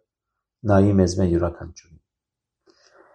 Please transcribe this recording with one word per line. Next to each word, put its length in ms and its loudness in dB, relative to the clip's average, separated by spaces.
նայի 380 2
մեզ 160 -2
մեր 160 0
յուրաքանչյուրին։ 640 -8